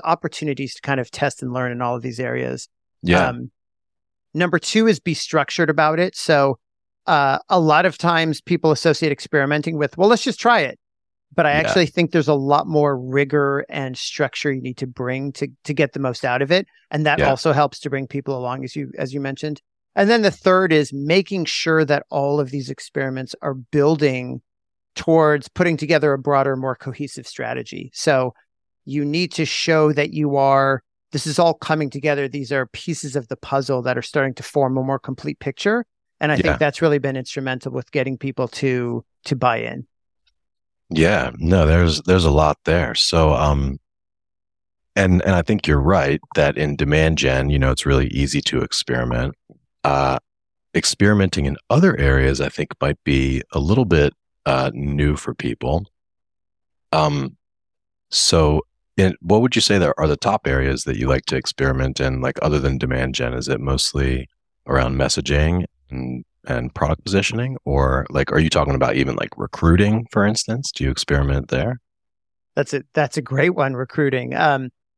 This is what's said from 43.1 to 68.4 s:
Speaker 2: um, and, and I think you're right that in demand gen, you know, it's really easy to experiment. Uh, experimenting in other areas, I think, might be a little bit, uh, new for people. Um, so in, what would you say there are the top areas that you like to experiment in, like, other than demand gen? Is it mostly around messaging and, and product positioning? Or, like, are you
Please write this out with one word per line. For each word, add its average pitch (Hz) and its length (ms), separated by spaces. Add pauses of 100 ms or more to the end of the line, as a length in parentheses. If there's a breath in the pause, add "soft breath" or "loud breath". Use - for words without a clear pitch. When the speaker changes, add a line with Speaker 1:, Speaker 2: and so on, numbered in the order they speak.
Speaker 2:
um, 69 440 (1160)
and, 92 260
and 95 140
I 85 60
think 107 240
you're 76 140
right 73 400 (140)
that 71 240
in 73 180
demand 78 400
gen, 67 320
you 71 120
know, 65 100
it's 65 160
really 67 220
easy 69 320 (100)
to - 120
experiment. 123 720 (480)
Uh, 69 340 (560)
experimenting 98 720
in 69 100 (140)
other 170 260
areas, 67 440
I 67 80
think, - 320
might 71 240
be 67 360 (120)
a 78 80
little 107 260
bit, 76 260 (340)
uh, 65 280
new 71 420
for - 160
people. 71 540 (1080)
Um, 147 440 (760)
so 78 560 (300)
in, 95 240
what 101 220
would 127 120
you 110 80
say 101 160
there 76 200
are 78 100
the 73 80
top - 300
areas 67 380
that 67 120
you 58 100
like 65 200
to 67 100
experiment 65 640
in, 65 200
like, 64 220
other 73 160
than 67 200
demand 65 360
gen? 62 180
Is 64 160
it 67 120
mostly 67 680 (380)
around 65 300
messaging 71 680 (260)
and, 64 340 (220)
and 64 280
product 78 300
positioning? 117 600
Or, 67 460
like, 67 220
are - 60
you 80 120